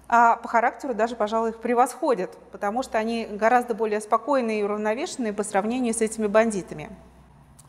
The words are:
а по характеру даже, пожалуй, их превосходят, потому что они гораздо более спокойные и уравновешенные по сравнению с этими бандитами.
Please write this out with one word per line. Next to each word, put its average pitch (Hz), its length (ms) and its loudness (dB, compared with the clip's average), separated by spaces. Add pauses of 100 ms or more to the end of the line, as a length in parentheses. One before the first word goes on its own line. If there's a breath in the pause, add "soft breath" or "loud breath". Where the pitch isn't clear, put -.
а 233 260 6
по 226 120 -8
характеру 247 460 0
даже, 226 220 0
пожалуй, 226 360 0
их 226 80 -14
превосходят, 240 800 0 (140)
потому 208 320 -4
что 247 160 -2
они 226 260 -2
гораздо 226 480 2
более 214 280 -2
спокойные 226 580 0
и 208 40 0
уравновешенные 214 720 -4
по 208 100 -4
сравнению 220 520 0
с - 60 -4
этими 214 260 -2
бандитами. 202 640 0 (760)